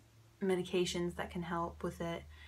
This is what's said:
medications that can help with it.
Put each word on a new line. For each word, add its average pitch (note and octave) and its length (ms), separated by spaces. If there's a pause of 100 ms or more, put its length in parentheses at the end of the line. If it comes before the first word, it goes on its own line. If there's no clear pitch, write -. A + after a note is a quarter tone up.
(420)
medications F3+ 760
that - 160
can F3 120
help E3+ 400
with F3 180
it. E3+ 220 (240)